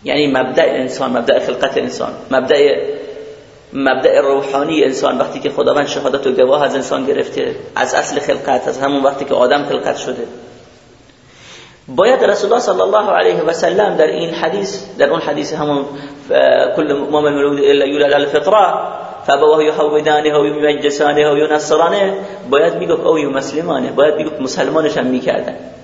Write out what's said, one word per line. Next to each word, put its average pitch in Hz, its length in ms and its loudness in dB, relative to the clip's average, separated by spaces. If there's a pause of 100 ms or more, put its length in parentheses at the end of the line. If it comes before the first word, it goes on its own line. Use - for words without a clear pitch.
یعنی 143 240 0
مبدأ 135 360 2
انسان، 127 540 -2
مبدأ 123 220 2
خلقت - 380 -2
انسان، 123 360 -4 (180)
مبدأ، 127 240 2 (1160)
مبدأ 135 480 2
روحانی 139 600 0
انسان، 131 340 0
وقتی - 220 -4
که 143 100 -4
خداوند 139 380 0
شهادت 139 400 -2
و 127 40 2
گواه 127 320 4
از 131 120 0
انسان 135 300 -4
گرفته، 135 500 -2 (200)
از 123 180 -2
اصل 143 260 -2
خلقت، 131 480 -2
از 131 120 -6
همون 139 240 -2
وقتی 139 220 0
که - 80 -4
آدم 139 320 2
خلقت - 320 -4
شده، 123 300 -8 (1600)
باید 220 360 4
رسول 202 280 2
الله - 120 2
صلی 185 180 0
الله 202 300 2
علیه 175 300 2
و 160 120 0
سلم 175 420 0
در 156 120 4
این 165 260 -4
حدیث، 196 500 -4 (140)
در 143 120 4
اون 160 120 0
حدیث 151 320 -4
همون، 147 320 -2 (460)
اه، 135 440 4
«کل 151 180 0
مؤمن 147 400 0
مولود 143 260 0
الا 139 260 4
یولد 143 280 2
علی 143 100 2
الفطره 160 500 2 (540)
فابواه 151 360 4
یهودانه 151 680 2
او 147 160 2
یمجسانه 147 760 0
او 147 160 4
ینصرانه»، 156 760 2 (360)
باید 156 260 2
میگفت - 260 -2
«او 156 180 2
یمسلمانه»، 139 720 -4
باید 147 240 2
میگفت 156 260 -6
مسلمانش 147 560 -2
هم 127 80 -2
می‌کردن. - 500 -2 (280)